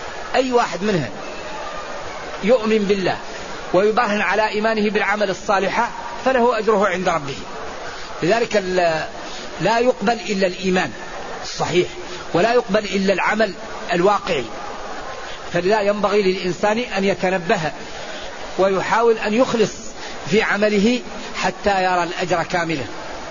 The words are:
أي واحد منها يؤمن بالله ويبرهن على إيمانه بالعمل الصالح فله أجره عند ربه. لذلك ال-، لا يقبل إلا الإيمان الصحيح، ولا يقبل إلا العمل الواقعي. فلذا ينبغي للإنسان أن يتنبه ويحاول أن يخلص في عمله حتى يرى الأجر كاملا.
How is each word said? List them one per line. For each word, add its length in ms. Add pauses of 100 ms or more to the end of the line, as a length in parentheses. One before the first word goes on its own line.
(340)
أي 180
واحد 300
منها 260 (1400)
يؤمن 340
بالله 380 (580)
ويبرهن 460
على 280
إيمانه 420
بالعمل 400
الصالح 600 (340)
فله 340
أجره 300
عند 200
ربه. 260 (880)
لذلك 340
ال-، 480 (560)
لا 180
يقبل 340
إلا 340
الإيمان 460 (500)
الصحيح، 460 (460)
ولا 200
يقبل 300
إلا 280
العمل 420 (380)
الواقعي. 520 (1080)
فلذا 280
ينبغي 420
للإنسان 560
أن 260
يتنبه 560 (1000)
ويحاول 600
أن 160
يخلص 380 (580)
في 120
عمله 580 (360)
حتى 480
يرى 180
الأجر 400
كاملا. 420 (460)